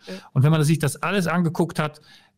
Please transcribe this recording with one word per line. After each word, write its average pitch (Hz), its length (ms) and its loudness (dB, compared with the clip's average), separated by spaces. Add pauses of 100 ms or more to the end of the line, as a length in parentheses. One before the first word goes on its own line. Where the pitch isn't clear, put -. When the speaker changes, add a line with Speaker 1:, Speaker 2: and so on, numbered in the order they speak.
Speaker 1:
Ja. 185 60 -12 (200)
Speaker 2:
Und 135 80 2
wenn 147 100 6
man 156 120 2
sich 156 160 2
das 147 240 -4
alles 180 240 -2
angeguckt 165 500 -2
hat, 151 240 -4 (360)